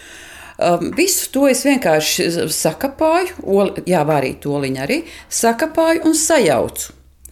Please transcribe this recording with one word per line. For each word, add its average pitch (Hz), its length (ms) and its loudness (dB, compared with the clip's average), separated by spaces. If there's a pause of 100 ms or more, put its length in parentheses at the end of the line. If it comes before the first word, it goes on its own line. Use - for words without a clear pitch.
(640)
Um, 170 320 0
visu - 380 0
to 277 160 2
es 262 180 0
vienkārši 175 640 2 (240)
sakapāju, 320 880 -2
oli-, 196 480 0
jā, 175 180 2
vārīt 139 400 -2
oliņu 139 380 -4
arī, 269 160 -2 (320)
sakapāju 320 760 0
un 320 80 4
sajaucu. 180 840 0 (340)